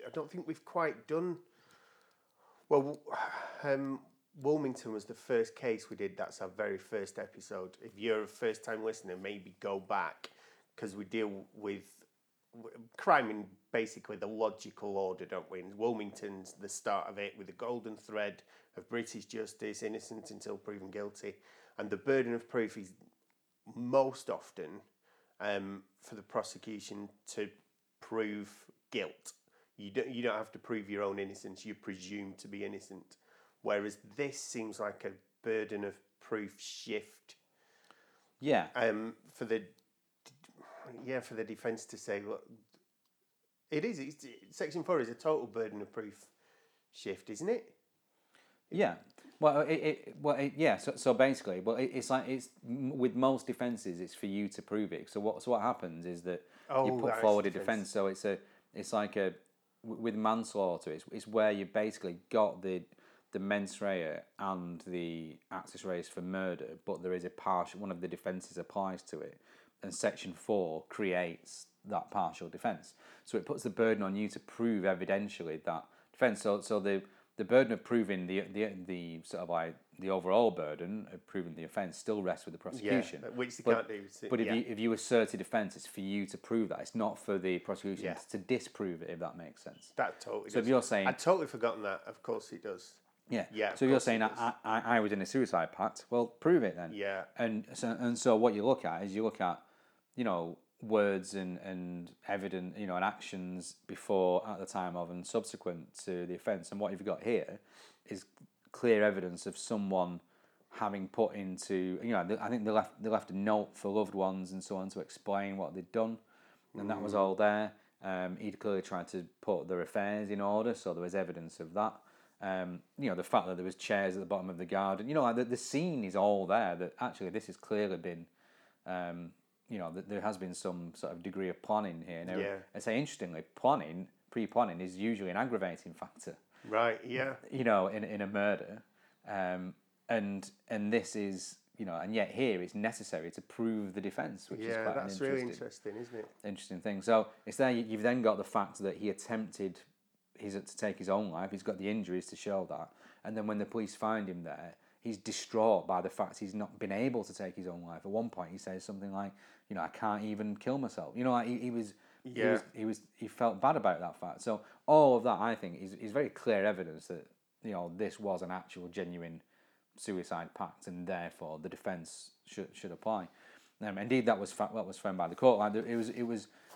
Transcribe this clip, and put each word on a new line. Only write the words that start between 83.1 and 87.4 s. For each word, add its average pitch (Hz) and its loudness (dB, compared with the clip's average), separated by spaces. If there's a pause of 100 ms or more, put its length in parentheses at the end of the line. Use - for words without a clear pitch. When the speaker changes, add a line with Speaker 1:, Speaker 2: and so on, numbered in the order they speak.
Speaker 1:
Yeah, 117 -10
which 123 -4
they - -12
Speaker 2:
But, 117 8
Speaker 1:
can't 113 0
do, 104 -8
so, - -12
Speaker 2:
but 123 4
if 113 4
Speaker 1:
yeah. 113 2
Speaker 2:
you, 113 2
if 113 -4
you 113 4
assert 110 4
a 104 -4
defence, 98 0
it's - -14
for - -10
you 98 -2
to - -10
prove 110 0
that. - -4
It's - -10
not 110 0
for 98 0
the 90 2